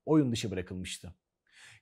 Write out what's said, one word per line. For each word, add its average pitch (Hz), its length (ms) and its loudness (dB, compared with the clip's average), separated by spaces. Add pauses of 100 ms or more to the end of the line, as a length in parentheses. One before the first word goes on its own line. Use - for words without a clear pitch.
oyun 147 260 6
dışı 113 200 -2
bırakılmıştı. 92 640 -8 (680)